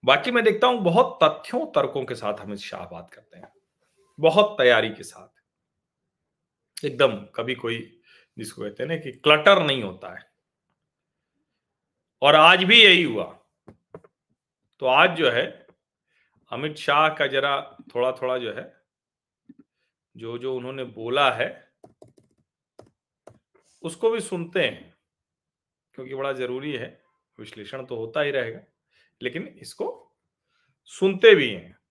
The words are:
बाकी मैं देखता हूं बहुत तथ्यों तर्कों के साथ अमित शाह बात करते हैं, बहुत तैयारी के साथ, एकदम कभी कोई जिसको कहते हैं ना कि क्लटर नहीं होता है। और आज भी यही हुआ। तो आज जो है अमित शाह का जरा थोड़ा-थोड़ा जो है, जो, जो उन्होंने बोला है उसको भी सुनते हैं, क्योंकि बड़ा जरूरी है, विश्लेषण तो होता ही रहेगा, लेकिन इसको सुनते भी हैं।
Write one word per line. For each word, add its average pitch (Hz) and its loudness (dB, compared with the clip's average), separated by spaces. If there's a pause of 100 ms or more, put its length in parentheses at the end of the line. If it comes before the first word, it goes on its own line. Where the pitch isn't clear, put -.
बाकी 147 2
मैं 240 2
देखता 220 2
हूं 240 0
बहुत 180 2
तथ्यों - -2
तर्कों 135 -4
के 123 -10
साथ 104 -6
अमित 101 -12
शाह - -14
बात 87 -18
करते - -20
हैं, - -20 (640)
बहुत 190 4
तैयारी 113 4
के - -14
साथ, - -20 (1500)
एकदम 123 -2
कभी 127 -8
कोई 117 -10 (360)
जिसको 110 -14
कहते 104 -10
हैं 139 -8
ना 165 -6
कि 151 -14
क्लटर 156 4
नहीं 135 -4
होता 92 -14
है। - -20 (1900)
और 147 6
आज 175 8
भी 220 8
यही 180 8
हुआ। 104 -6 (1400)
तो 135 -4
आज 160 4
जो 170 2
है - -4 (840)
अमित 147 -8
शाह 151 0
का 151 -4
जरा 139 -4 (180)
थोड़ा-थोड़ा 127 -4
जो 113 -10
है, - -18 (1400)
जो, 117 -12
जो 131 -8
उन्होंने 131 -10
बोला 120 0
है - -8 (2000)
उसको 165 -4
भी 226 -4
सुनते 175 -6
हैं, - -4 (960)
क्योंकि 131 -14
बड़ा 135 -6
जरूरी 127 -6
है, - -12 (360)
विश्लेषण 110 -16
तो 123 -12
होता 113 -6
ही 143 -2
रहेगा, 120 -6 (640)
लेकिन 139 -8
इसको - -14 (720)
सुनते 196 4
भी 139 -2
हैं। 90 -14 (120)